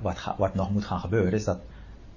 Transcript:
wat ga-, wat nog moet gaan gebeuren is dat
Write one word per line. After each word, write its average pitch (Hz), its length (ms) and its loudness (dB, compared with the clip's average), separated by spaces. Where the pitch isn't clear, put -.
wat 92 160 0
ga-, - 200 -4
wat 95 160 4
nog 95 160 2
moet 101 140 2
gaan 90 160 -2
gebeuren 90 320 4
is 104 120 2
dat 92 140 2